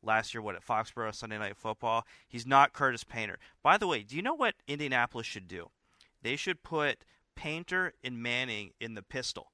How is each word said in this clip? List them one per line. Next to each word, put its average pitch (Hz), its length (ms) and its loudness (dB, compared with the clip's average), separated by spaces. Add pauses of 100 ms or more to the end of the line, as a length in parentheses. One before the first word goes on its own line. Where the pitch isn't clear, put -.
Last 110 280 2
year, 117 80 -6
what, 107 140 -6
at - 100 -12
Foxborough, 110 480 -2
Sunday 110 240 -10
Night 101 200 -6
Football? 113 500 -2 (220)
He's 120 180 -10
not 135 260 8
Curtis 127 300 0
Painter. 110 380 -8 (200)
By 160 160 8
the 180 120 0
way, 123 160 0
do 113 100 -16
you 165 80 -4
know 262 120 0
what 269 200 0 (140)
Indianapolis 131 580 0
should 92 220 -12
do? 85 220 -12 (520)
They 123 140 -2
should 180 260 -4
put 151 360 0 (360)
Painter 175 600 -4 (100)
and 123 180 -6
Manning 120 560 -2
in 113 160 -10
the 101 80 -12
pistol. - 520 -8